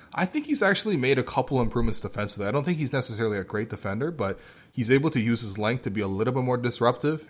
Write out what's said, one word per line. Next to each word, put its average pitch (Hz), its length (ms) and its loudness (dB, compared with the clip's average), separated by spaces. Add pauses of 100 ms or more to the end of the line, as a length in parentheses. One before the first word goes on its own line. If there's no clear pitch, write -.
(120)
I 170 120 -2
think 302 220 -2
he's 294 160 0
actually 196 340 4
made 131 220 4
a 123 40 4
couple 127 380 0
improvements 113 400 2
defensively. 104 480 -4
I - 20 0
don't 139 140 0
think 175 140 0
he's 143 160 -2
necessarily 113 420 0
a 92 80 -2
great 104 240 -4
defender, 107 420 -4
but 101 300 -2 (320)
he's 117 180 -2
able 143 200 2
to 131 100 0
use 117 220 2
his 101 160 -10
length 113 240 0
to 117 80 -4
be 101 100 -2
a 98 80 -2
little 107 240 0
bit 131 100 0
more 127 140 0
disruptive, 123 720 0